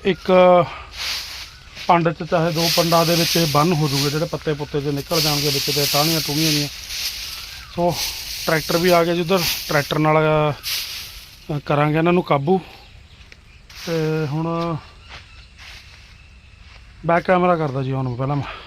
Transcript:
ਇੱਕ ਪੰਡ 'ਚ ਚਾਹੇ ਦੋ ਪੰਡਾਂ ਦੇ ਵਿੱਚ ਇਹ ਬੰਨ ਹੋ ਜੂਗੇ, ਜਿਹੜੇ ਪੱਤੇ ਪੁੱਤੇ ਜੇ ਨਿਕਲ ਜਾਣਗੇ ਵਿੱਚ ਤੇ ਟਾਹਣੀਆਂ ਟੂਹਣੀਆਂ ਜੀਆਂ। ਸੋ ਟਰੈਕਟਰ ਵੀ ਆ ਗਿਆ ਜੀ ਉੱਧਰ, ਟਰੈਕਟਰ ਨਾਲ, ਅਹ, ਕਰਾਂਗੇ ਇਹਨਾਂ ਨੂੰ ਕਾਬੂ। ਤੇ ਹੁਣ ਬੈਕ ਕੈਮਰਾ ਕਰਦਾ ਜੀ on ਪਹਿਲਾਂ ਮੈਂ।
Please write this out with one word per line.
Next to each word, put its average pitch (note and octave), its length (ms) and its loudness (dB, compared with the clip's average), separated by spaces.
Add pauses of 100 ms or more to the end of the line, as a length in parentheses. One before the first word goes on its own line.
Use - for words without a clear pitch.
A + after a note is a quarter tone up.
ਇੱਕ F#3+ 260 0 (1600)
ਪੰਡ E3+ 220 4
'ਚ E3+ 220 -6
ਚਾਹੇ E3+ 200 2
ਦੋ E3 240 0
ਪੰਡਾਂ E3+ 300 4
ਦੇ E3+ 100 2
ਵਿੱਚ E3 220 0
ਇਹ E3 140 2
ਬੰਨ D3 220 4
ਹੋ D#3 140 0
ਜੂਗੇ, C#3 220 0
ਜਿਹੜੇ D#3 160 -2
ਪੱਤੇ D#3+ 280 -4
ਪੁੱਤੇ C#3+ 280 -6
ਜੇ D3 100 -2
ਨਿਕਲ C#3+ 300 -2
ਜਾਣਗੇ D3 280 0
ਵਿੱਚ C#3 260 -2
ਤੇ C#3+ 180 0
ਟਾਹਣੀਆਂ D#3 340 2
ਟੂਹਣੀਆਂ D#3 240 0
ਜੀਆਂ। D3 160 0 (1080)
ਸੋ F3 200 0 (500)
ਟਰੈਕਟਰ D#3+ 320 0
ਵੀ F3 120 2
ਆ E3+ 140 6
ਗਿਆ E3+ 120 0
ਜੀ F3 60 0
ਉੱਧਰ, F3 180 2 (280)
ਟਰੈਕਟਰ D3+ 320 0
ਨਾਲ, D#3 220 4
ਅਹ, - 1400 -4
ਕਰਾਂਗੇ D3+ 320 2
ਇਹਨਾਂ E3 160 4
ਨੂੰ F3+ 100 2
ਕਾਬੂ। D#3+ 380 2 (1200)
ਤੇ D#3 420 0
ਹੁਣ E3 480 -2 (2250)
ਬੈਕ E3+ 180 2
ਕੈਮਰਾ F3+ 320 4
ਕਰਦਾ C#3 280 -2
ਜੀ C3 100 -4
on C3 160 -2
ਪਹਿਲਾਂ C3 260 -2
ਮੈਂ। C#3 100 -2 (200)